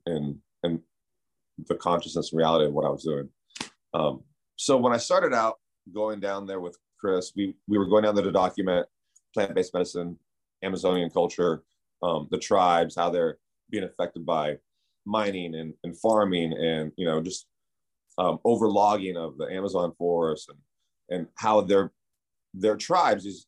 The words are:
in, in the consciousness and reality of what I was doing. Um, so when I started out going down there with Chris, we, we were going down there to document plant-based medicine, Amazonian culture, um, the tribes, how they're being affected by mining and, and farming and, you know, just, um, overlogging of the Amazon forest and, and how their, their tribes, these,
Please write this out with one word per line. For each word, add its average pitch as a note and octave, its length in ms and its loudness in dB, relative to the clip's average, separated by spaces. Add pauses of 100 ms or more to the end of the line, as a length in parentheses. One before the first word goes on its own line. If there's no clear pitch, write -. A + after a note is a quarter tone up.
in, D2 340 -4 (240)
in E2+ 180 -2 (840)
the E2+ 80 0
consciousness E2+ 560 -2
and D#2+ 60 -2
reality D#2+ 280 4
of D2 80 -2
what D2 120 0
I C#2+ 40 0
was C#2 140 -6
doing. D2 260 -6 (640)
Um, D2 300 -2 (320)
so C3+ 220 2
when A#2+ 160 4
I A#2 40 2
started F3+ 360 2
out A2+ 260 0 (340)
going G#2+ 260 -4
down G2 260 -6
there F#2+ 140 -6
with F2 180 -10 (220)
Chris, F#2+ 360 -2
we, G2 200 -2 (120)
we G#2 100 2
were G2 100 2
going G#2+ 160 6
down G#2 120 4
there G2+ 80 2
to F#2+ 80 0
document F#2 560 2 (460)
plant-based G2 400 0
medicine, F2 440 -4 (460)
Amazonian F#2 460 0
culture, F2 540 0 (400)
um, D#2+ 280 -2
the D#2 60 -4
tribes, F2 580 2
how E2+ 140 0
they're B2 300 -2 (300)
being G2+ 140 -6
affected F2 420 -8
by D2+ 320 -2 (480)
mining G2 500 -4
and, D#2+ 180 -10 (100)
and F2 160 -10
farming F#2 540 2
and, D#2 420 -2
you F2+ 100 -4
know, D#2+ 160 0
just, - 260 -8 (720)
um, F2 280 0
overlogging G2+ 720 2
of D#2 200 -8
the D2+ 80 -6
Amazon F#2 520 -4
forest E2+ 520 -2
and, - 680 -14
and E2+ 180 -8
how G#2+ 260 4
their, G2 300 4 (640)
their G2+ 220 0
tribes, B2 480 2
these, G2 240 -14